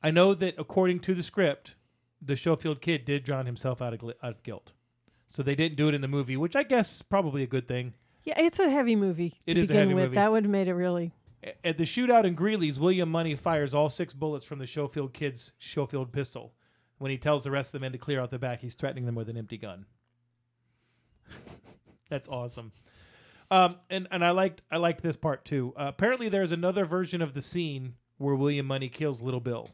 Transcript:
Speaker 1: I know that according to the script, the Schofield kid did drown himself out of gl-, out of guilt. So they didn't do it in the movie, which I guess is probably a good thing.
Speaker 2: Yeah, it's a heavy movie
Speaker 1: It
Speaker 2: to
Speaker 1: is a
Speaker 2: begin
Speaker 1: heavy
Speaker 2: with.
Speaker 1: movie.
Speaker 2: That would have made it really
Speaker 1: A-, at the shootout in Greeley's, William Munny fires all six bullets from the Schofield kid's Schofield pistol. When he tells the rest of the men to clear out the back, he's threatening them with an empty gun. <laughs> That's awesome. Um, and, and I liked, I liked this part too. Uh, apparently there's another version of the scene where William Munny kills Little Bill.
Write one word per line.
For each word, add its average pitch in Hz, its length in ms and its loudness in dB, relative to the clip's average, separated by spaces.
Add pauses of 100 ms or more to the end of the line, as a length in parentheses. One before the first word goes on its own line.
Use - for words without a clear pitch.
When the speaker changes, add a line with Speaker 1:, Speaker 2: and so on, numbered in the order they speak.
Speaker 1:
I 156 80 2
know 180 240 8
that 180 240 -2
according 180 420 2
to 190 140 0
the 180 80 -4
script, - 520 -2 (480)
the 139 140 -2
Schofield 156 440 -2
kid 156 240 -2
did 143 200 -2
drown 131 220 -4
himself 123 360 -4
out 120 100 -4
of 113 80 -10
gl-, 117 220 -10
out 123 100 -8
of - 100 -16
guilt. - 300 -14 (540)
So - 160 -8
they 143 120 2
didn't 156 220 0
do 151 120 4
it 151 60 2
in 143 60 -2
the 135 80 -4
movie, 135 280 -2
which 160 200 -2
I 277 60 2
guess 233 340 2
is - 60 -10
probably 156 400 0
a 131 40 -2
good 123 200 -2
thing. 123 280 -6 (280)
Speaker 2:
Yeah, 302 160 -4
it's 330 200 4
a 381 100 4
heavy 254 280 4
movie 175 500 0
Speaker 1:
It 165 80 2
Speaker 2:
to 170 60 6
Speaker 1:
is - 100 2
a - 20 0
Speaker 2:
begin 208 100 6
Speaker 1:
heavy 190 120 4
Speaker 2:
with. 185 100 4
Speaker 1:
movie. 131 120 -2
Speaker 2:
That 202 140 6
would 220 140 4
have 202 60 2
made 196 180 2
it 185 60 0
really 175 380 0 (300)
Speaker 1:
A-, - 240 -8
at 160 120 0
the 165 60 2
shootout 240 400 6
in 175 100 2
Greeley's, 165 440 0
William 175 320 2
Munny 160 240 0
fires 147 400 0
all 147 140 4
six 143 240 -4
bullets 143 320 -6
from 147 140 -12
the 131 80 -10
Schofield 143 460 -4
kid's 135 460 -8
Schofield 131 540 -6
pistol. 127 400 -8 (460)
When 135 120 -6
he 135 60 -2
tells 143 280 2
the 139 60 -4
rest 139 180 -2
of 135 120 -8
the 131 40 -8
men 131 80 -6
to 127 60 -10
clear 139 220 -2
out 123 100 -4
the 131 80 -8
back, 123 220 -6
he's 120 140 -12
threatening 131 320 -4
them 120 80 -2
with 113 140 -6
an 117 100 -8
empty 110 180 -10
gun. 98 300 -14 (1400)
<laughs> - 800 -20
That's 139 180 -8
awesome. 120 440 -10 (800)
Um, 180 260 6 (120)
and, 190 220 -4
and 175 140 0
I 175 60 6
liked, 185 400 2
I 156 60 -2
liked 170 260 2
this 165 140 -2
part 147 280 -4
too. 131 340 -2
Uh, 143 100 -4
apparently 226 400 0
there's 190 240 2
another 180 320 0
version 175 380 -2
of 147 120 -2
the 139 80 -6
scene 139 520 -4 (240)
where 139 160 2
William 139 320 2
Munny 135 220 -2
kills 135 340 -4
Little 127 180 -2
Bill. 117 340 -6